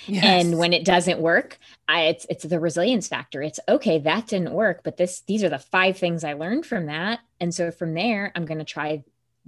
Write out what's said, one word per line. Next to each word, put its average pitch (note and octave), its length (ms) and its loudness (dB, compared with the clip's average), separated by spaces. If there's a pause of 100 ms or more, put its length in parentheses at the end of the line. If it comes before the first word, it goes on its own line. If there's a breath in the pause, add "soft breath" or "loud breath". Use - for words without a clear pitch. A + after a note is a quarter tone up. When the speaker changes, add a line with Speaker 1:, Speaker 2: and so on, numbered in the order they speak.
Speaker 1:
Yes. G3 180 0
Speaker 2:
And F3 340 6
when E3+ 140 2
it E3 120 2
doesn't F3+ 340 4
work, E3+ 400 0 (300 loud breath)
I, E3 140 4
it's, D#3+ 260 0
it's - 160 -6
the E3 160 -2
resilience F3 480 0
factor. C3+ 340 -8
It's, D3+ 160 -8 (100)
"Okay, G3+ 320 2
that D#3+ 280 0
didn't F#3 240 -2
work, F#3+ 320 0
but D#3+ 120 -6
this, F3+ 260 -2
these G#3+ 200 -2
are F#3 60 2
the D3 100 -2
five F#3 380 2
things E3+ 280 -2
I D3 100 -4
learned F#3+ 320 -4
from F3+ 200 -4
that. E3+ 340 -4 (200)
And F3 140 -2
so E3+ 160 -2
from E3 240 -6
there, G3+ 420 -2
I'm F3 80 -4
gonna D#3 200 -8
try D3+ 380 -6 (460)